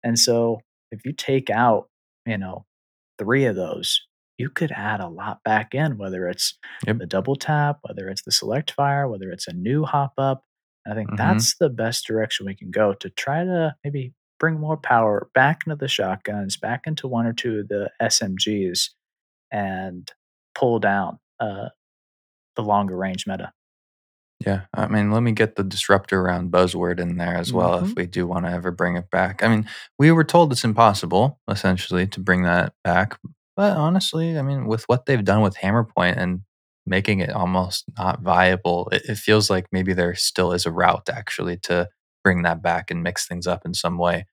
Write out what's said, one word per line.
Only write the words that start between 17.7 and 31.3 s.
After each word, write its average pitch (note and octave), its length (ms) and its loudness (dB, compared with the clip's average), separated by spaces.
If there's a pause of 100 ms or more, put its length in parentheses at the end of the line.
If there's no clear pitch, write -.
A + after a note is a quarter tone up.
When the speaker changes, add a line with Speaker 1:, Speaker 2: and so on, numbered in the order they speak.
Speaker 1:
S A2+ 220 0
M F#2+ 140 -4
Gs, F#2+ 580 -2 (560)
and F#2+ 600 -6 (440)
pull A#2+ 240 2
down, G2 400 0 (200)
uh, G#2+ 300 -8 (880)
the A#2 60 -4
longer G2+ 340 0
range F#2+ 300 -4
meta. F#2 260 -8 (920)
Speaker 2:
Yeah, G2 180 0 (120)
I - 140 -2
mean, G#2 220 2
let A2 120 2
me A#2+ 100 2
get A2 240 0
the G2+ 80 -2
disruptor F#2+ 580 2
round F2+ 280 0
buzzword F2 500 2
in F2 160 -4
there F2 200 -2
as F2 160 -4
well F2+ 240 2
if F2+ 80 0
Speaker 1:
Mm-hmm. G2 120 -2
Speaker 2:
we F2+ 100 -4
do F2+ 200 -4
wanna F2 240 -2
ever F2+ 200 -4
bring F2 260 0
it F2+ 140 -8
back. F#2 320 0
I G#2+ 60 2
mean, G#2+ 180 2 (320)
we D3+ 140 8
were E3 120 6
told E3 280 6
it's A#2+ 120 -2
impossible, G#2+ 840 4